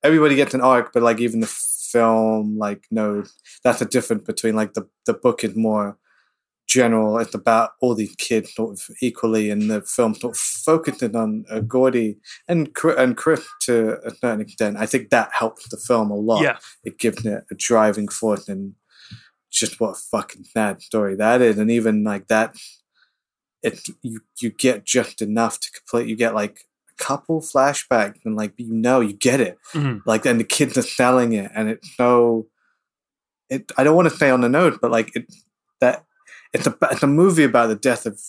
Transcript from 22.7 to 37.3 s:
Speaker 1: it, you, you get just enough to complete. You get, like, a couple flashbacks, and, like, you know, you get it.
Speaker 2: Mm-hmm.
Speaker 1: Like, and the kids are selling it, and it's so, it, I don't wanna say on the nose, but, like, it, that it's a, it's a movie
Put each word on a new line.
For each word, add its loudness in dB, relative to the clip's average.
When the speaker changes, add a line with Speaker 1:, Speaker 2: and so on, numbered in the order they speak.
Speaker 1:
it, -4
you, -10
you -4
get -2
just -2
enough -2
to -10
complete. -6
You -6
get, 0
like, -6
a -6
couple -4
flashbacks, 0
and, -4
like, -6
you -10
know, 2
you -2
get 0
it. -2
Speaker 2:
Mm-hmm. -2
Speaker 1:
Like, 0
and 2
the 0
kids 0
are 0
selling 2
it, -4
and -2
it's -10
so, 4
it, -8
I 2
don't 6
wanna 4
say 2
on 4
the 2
nose, 2
but, 0
like, -2
it, -10
that 2
it's 0
a, -2
it's -2
a 2
movie 4